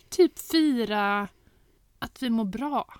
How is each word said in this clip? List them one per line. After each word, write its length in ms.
typ 300
fira 880
att 240
vi 80
mår 140
bra. 560